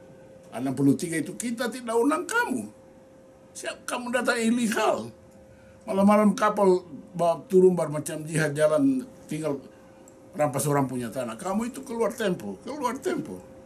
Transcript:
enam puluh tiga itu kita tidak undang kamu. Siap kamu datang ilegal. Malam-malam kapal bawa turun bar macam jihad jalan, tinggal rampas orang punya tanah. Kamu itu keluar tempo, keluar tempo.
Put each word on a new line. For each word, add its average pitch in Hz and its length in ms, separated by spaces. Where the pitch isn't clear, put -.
enam 127 240
puluh 139 160
tiga 160 240
itu 170 220
kita 233 340
tidak 240 240
undang 302 320
kamu. 403 400
Siap - 320
kamu 247 240
datang 247 240
ilegal. 226 720
Malam-malam 202 480
kapal 202 480
bawa 170 320
turun 185 240
bar 165 160
macam 156 400
jihad 156 240
jalan, 143 560
tinggal 151 320
rampas 143 320
orang 143 160
punya 123 240
tanah. 113 320
Kamu 226 320
itu 277 80
keluar 233 320
tempo, 196 480
keluar 269 400
tempo. 330 400